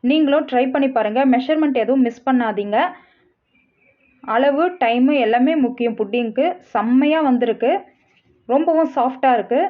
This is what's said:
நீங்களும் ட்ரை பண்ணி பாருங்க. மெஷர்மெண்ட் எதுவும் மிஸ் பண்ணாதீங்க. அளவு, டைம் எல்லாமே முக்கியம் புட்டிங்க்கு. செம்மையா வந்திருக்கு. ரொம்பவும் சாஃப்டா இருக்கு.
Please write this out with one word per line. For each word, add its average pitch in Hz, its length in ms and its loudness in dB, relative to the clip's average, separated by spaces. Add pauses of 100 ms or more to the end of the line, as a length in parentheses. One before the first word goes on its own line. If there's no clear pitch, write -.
(100)
நீங்களும் 294 400 2
ட்ரை 254 120 2 (100)
பண்ணி 277 240 0
பாருங்க. 220 240 0 (120)
மெஷர்மெண்ட் 285 500 0
எதுவும் 254 240 2
மிஸ் - 200 -8
பண்ணாதீங்க. 214 500 -2 (1600)
அளவு, 277 300 2 (180)
டைம் 247 260 2 (160)
எல்லாமே 247 300 2 (100)
முக்கியம் 233 360 -4
புட்டிங்க்கு. 233 440 -4 (300)
செம்மையா 262 540 2
வந்திருக்கு. 240 440 0 (800)
ரொம்பவும் 320 440 0
சாஃப்டா 262 420 0
இருக்கு. 233 320 -2